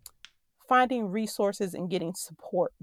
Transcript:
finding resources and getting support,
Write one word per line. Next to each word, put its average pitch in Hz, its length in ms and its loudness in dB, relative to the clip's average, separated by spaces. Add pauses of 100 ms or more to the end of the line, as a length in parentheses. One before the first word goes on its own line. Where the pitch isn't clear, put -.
(680)
finding 254 420 4
resources 202 640 0
and 180 160 -6
getting 180 240 -2
support, - 580 -2 (100)